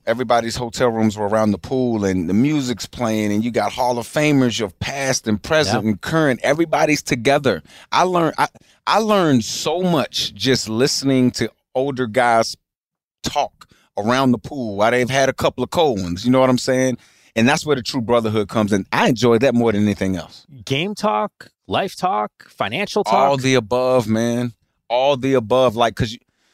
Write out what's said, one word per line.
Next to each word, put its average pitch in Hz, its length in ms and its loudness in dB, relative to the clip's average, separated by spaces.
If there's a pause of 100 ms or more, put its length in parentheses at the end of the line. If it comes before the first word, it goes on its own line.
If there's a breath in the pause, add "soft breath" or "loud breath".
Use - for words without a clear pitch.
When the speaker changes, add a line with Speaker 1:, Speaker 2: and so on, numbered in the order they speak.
Speaker 1:
everybody's 117 500 0
hotel 123 340 -2
rooms 110 280 0
were 104 100 -2
around 107 240 2
the 98 60 0
pool 120 480 -2
and 92 240 0
the 92 40 -2
music's 127 520 0
playing 110 460 -4
and 104 120 -2
you 120 80 -4
got 104 220 -2
Hall 123 240 -2
of 117 80 -6
Famers, 135 540 0
your 107 100 -4 (100)
past 135 480 -4
and 107 140 -2
present 127 420 0
Speaker 2:
Yeah. 107 80 0
Speaker 1:
and 95 100 -4
current, 151 420 0
everybody's 151 580 0
together. 135 600 0 (280 loud breath)
I 151 120 4
learned, 180 340 0
I, 147 100 0 (380 soft breath)
I 175 140 2
learned 185 440 2
so 165 380 -4
much 165 540 -2
just 110 340 0
listening 127 640 0
to 117 180 -4 (240)
older 131 320 -2
guys 117 500 2 (680)
talk - 440 -6 (300 soft breath)
around 123 340 2
the 120 60 2
pool 110 400 -8
while 107 140 4
they've 123 180 2
had 135 200 2
a 127 40 0
couple 139 300 -2
of - 80 -8
cold 139 300 0
ones, 90 240 -6
you 123 60 2
know 131 80 4
what 131 100 4
I'm 127 80 2
saying? 131 400 -2 (380 soft breath)
And 113 120 2
that's 147 180 0
where 151 100 0
the 127 60 -4
true 127 200 -6
brotherhood 110 480 0
comes 104 240 0
in. 98 180 0
I 185 160 2
enjoy 117 320 4
that 123 160 2
more 117 160 2
than 104 120 0
anything 98 320 0
else. - 300 -12 (200)
Speaker 2:
Game 160 280 -4
talk, 208 560 -4 (180)
life 151 280 -2
talk, 202 360 -2 (180)
financial 185 540 -4
talk. 110 100 0
Speaker 1:
All 135 240 4
the 131 180 2
above, 123 520 0
man. 117 460 -2 (360)
All 131 260 2
the 135 200 -2
above. 123 420 2
Like, 117 180 2
'cause 113 160 -2
you, 120 80 -14 (340)